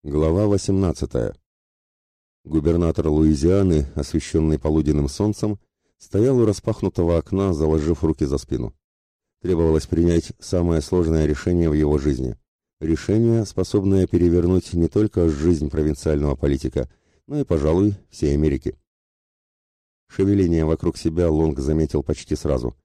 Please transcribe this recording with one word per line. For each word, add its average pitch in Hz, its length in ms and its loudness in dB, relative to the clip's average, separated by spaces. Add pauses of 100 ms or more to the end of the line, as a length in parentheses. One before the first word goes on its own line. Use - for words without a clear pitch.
Глава 80 420 0
восемнадцатая. 87 840 -2 (1080)
Губернатор 80 640 0
Луизианы, 78 840 2
освещенный 78 640 -2
полуденным 76 500 0
солнцем, 104 500 -4 (380)
стоял 123 400 0
у 117 80 4
распахнутого 95 720 0
окна, 95 380 -2
заложив 78 500 0
руки 78 220 0
за 67 100 -2
спину. 60 380 -6 (680)
Требовалось 82 460 2
принять 85 520 0
самое 85 440 -2
сложное 80 420 0
решение 82 460 0
в - 20 0
его 76 240 2
жизни. 65 400 -2 (440)
Решение, 107 680 0
способное 95 600 0
перевернуть 87 680 2
не 85 140 2
только 95 420 0
жизнь 76 400 0
провинциального 73 680 -2
политика, 69 540 -4 (360)
но 143 140 -6
и, 135 40 -2
пожалуй, 87 500 0 (160)
всей 71 240 -2
Америки. 73 420 -2 (1300)
Шевеление 92 580 2
вокруг 80 320 -2
себя 82 320 0
Лонг 78 300 0
заметил 76 420 0
почти - 340 -6
сразу. 62 480 -4